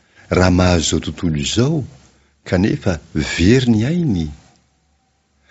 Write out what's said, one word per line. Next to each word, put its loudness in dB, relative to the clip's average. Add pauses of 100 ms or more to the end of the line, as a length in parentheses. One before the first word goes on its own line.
(300)
raha 4
mahazo 2
izao -2
tontolo -4
izao, -2 (680)
kanefa 0 (200)
very 2
ny 2
ainy? -2 (1200)